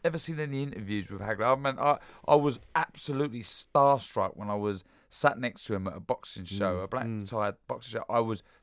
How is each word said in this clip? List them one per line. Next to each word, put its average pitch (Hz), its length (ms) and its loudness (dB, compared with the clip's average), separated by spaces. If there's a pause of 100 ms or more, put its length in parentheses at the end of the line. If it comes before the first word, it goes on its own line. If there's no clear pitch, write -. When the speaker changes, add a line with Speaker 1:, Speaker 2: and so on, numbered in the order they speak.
Speaker 1:
ever 165 140 2
seen 160 240 -6
any 139 200 -4
interviews 104 480 -4
with 98 120 -8
Hagler, 107 320 2
I - 20 4
mean, 135 240 -2
I, 143 180 4 (300)
I 147 80 8
was 143 240 4 (160)
absolutely 143 640 -2
starstruck 131 960 2
when 104 140 -8
I 104 60 -2
was 104 280 -2 (260)
sat - 300 0
next 123 280 -6
to 113 60 -2
him 95 140 -2
at - 80 -8
a - 60 -12
boxing - 420 -6
show, 92 320 0
Speaker 2:
Mm, 92 80 -4
Speaker 1:
a 98 60 -8
black 123 160 -4
Speaker 2:
mm. 107 220 -6
Speaker 1:
tie 104 260 -2 (160)
boxing 123 300 -8
show. - 100 -8
I 117 100 4
was 113 240 -2 (180)